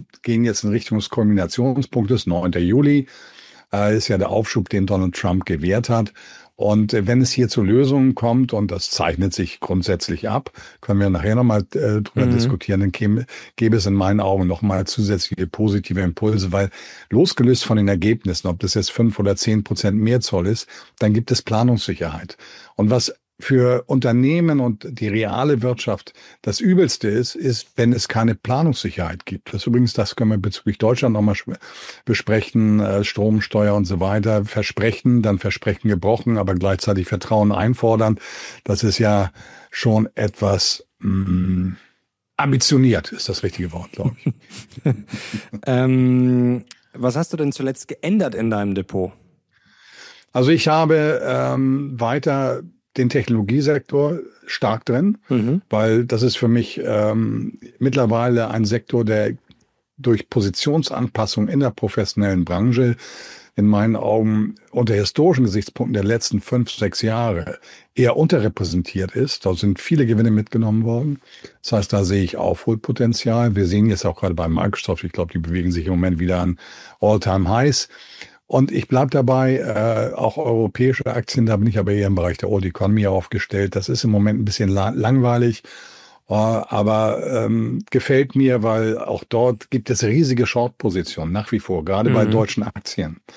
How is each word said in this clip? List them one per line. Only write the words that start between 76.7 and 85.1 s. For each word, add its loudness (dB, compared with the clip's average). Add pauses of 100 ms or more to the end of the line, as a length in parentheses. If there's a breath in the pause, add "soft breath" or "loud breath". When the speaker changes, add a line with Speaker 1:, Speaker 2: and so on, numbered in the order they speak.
Speaker 1:
All-Time-Highs. 2 (600 loud breath)
Und 2
ich -4
bleib 2
dabei, 2
äh, -2
auch -2
europäische 0
Aktien, -2
da 2
bin 2
ich 0
aber 0
eher 2
im 2
Bereich -2
der -4
Old 0
Economy 0
aufgestellt. -2
Das -4
ist -2
im 2
Moment 2
ein 0
bisschen 0
la-, 0
langweilig, 2 (640 loud breath)